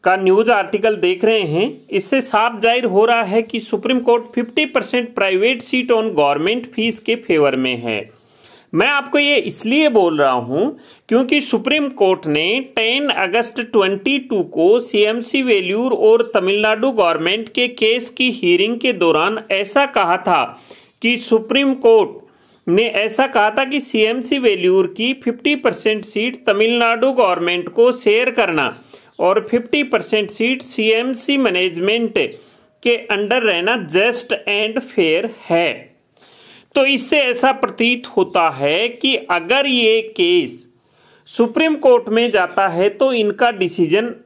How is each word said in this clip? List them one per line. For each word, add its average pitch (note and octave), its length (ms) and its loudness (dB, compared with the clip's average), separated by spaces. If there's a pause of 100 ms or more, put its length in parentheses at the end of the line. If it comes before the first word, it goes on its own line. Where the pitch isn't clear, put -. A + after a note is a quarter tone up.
का F#3 120 4
न्यूज़ G3 360 2
आर्टिकल G#3 440 0
देख F3+ 300 0
रहे A3 160 2
हैं, F3+ 480 -4
इससे G3+ 320 -2
साफ A3+ 400 -2
जाहिर A#3+ 240 0
हो G3+ 200 2
रहा A#3 180 2
है G3+ 180 0
कि A3 180 -6
सुप्रीम A3+ 400 -2
कोर्ट A#3+ 240 2 (120)
फिफ्टी A#3+ 320 -2
परसेंट B3 480 -4
प्राइवेट G3+ 460 0
seat B3 300 -2
on A3 220 2
government D#3 560 0
fees A3 300 -4
के A3+ 180 -2
फेवर D3 380 2
में B2+ 220 -2
है। A#2 220 -6 (760)
मैं F#3 140 2
आपको C#4+ 320 -2
ये C#4+ 160 2
इसलिए B3+ 540 0
बोल F3+ 300 2
रहा C#3 120 4
हूं B2+ 340 -2 (440)
क्योंकि C4 320 2
सुप्रीम C#4 480 -2
कोर्ट F#3+ 380 0
ने D3+ 200 0 (280)
टेन B3 340 -2
अगस्त A#3 540 -2
ट्वेंटी G3+ 560 0
टू A#3+ 220 -4 (120)
को F#3+ 260 4
सीएमसी A#3 640 0
वेल्यूर A3 500 0
और A3+ 400 4
तमिलनाडु G#3+ 580 0
गवर्नमेंट F#3 580 0
के B3 180 -2
केस B3 420 -2
की D#3 220 -2
हियरिंग F#3+ 480 0
के B3+ 160 0
दौरान F3 440 0 (120)
ऐसा G3+ 400 0
कहा F3+ 260 0
था F3 260 0 (580)
कि A#3 180 0
सुप्रीम A#3+ 560 0
कोर्ट A3+ 440 4 (480)
ने F#3 180 4
ऐसा A3+ 420 -2
कहा G#3+ 240 2
था B3+ 140 0
कि C4+ 140 -2
सीएमसी B3 600 0
वेल्यूर F#3 480 2
की G#3 260 -4
फिफ्टी B3 420 -2
परसेंट A3 500 -2
सीट A#3+ 300 -4 (120)
तमिलनाडु A#3 640 2
गवर्नमेंट F3+ 580 0
को A#3+ 220 4
शेयर A#3+ 380 0
करना F3+ 360 0 (540)
और G3+ 320 2
फिफ्टी A#3+ 320 0
परसेंट G#3+ 460 -2
सीट B3+ 320 -2
सीएमसी A#3 760 -2
मैनेजमेंट F#3+ 800 0 (640)
के A#3+ 120 2 (160)
अंडर G#3 300 0
रहना G3+ 340 0 (120)
just A3+ 500 0 (120)
and G#3+ 380 -2
fair F3 400 0 (220)
है। E3+ 220 2 (1040)
तो C4+ 100 4
इससे C#4 360 0
ऐसा B3+ 300 0
प्रतीत A#3+ 560 -2
होता F3 420 0
है D3 380 -2
कि A#3+ 280 -2 (160)
अगर G3 360 0
ये A3+ 340 2 (160)
केस F3 480 0 (640)
सुप्रीम D4+ 480 0
कोर्ट B3 340 4
में A#3 220 2
जाता G3 360 0
है F3+ 220 0
तो C4 240 0
इनका A3+ 380 0
डिसीजन F#3 640 -2 (100)